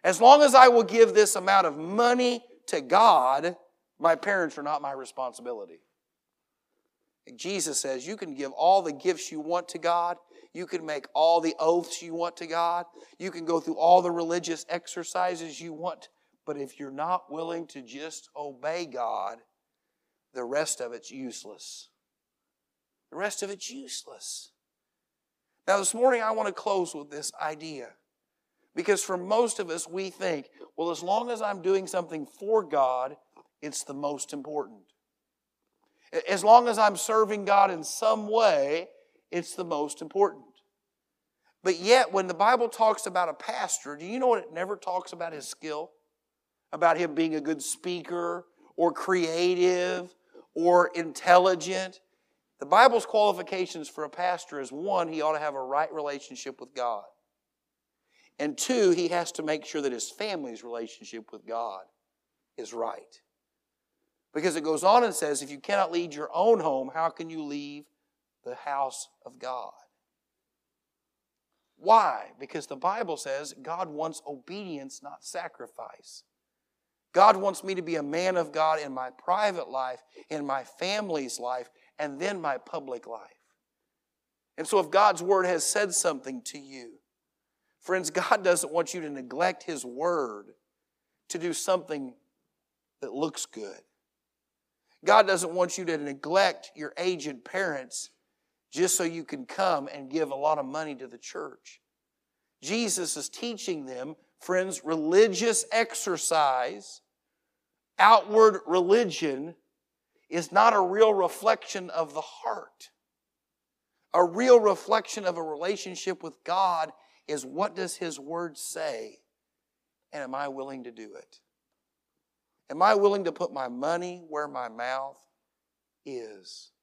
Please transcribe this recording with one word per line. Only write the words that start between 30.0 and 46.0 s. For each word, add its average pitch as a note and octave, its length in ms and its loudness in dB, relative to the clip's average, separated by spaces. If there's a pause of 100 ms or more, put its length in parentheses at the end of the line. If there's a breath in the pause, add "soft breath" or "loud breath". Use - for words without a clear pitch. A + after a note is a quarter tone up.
think, F3 400 -4 (280 loud breath)
"Well, E3 140 -2
as D#3+ 120 -8
long A3 280 0
as A3 120 -4
I'm G3+ 180 -4
doing F#3+ 260 0
something E3+ 400 -6
for G#3+ 360 0
God, C3+ 560 0 (420)
it's D3 240 -8
the C#3 100 -12
most C#3+ 380 -6
important. C3+ 600 -10 (1200 soft breath)
A-, E3 180 -6
as F#3+ 120 -2
long A#3+ 260 10
as A3 100 -2
I'm G#3 180 4
serving G#3+ 480 0
God G3 260 6
in E3 140 -8
some A3 440 -2
way, E3+ 600 2 (420 soft breath)
it's F3 240 -6
the F#3 100 -8
most D3+ 360 -6
important." F3 460 0 (1160)
But F3+ 160 0
yet, A3 340 4
when F#3+ 160 0
the F3+ 60 -4
Bible A3+ 340 4
talks A3 380 0
about F3+ 220 0
a D3 60 -6
pastor, F#3+ 600 -6
do E3 100 -14
you A#3 120 -6
know C4 100 2
what G#3+ 160 2
it D#3 80 -18
never F#3 240 -6
talks F3+ 360 -8
about E3+ 200 -10
his C#3+ 140 -12
skill? D#3 460 -10 (800)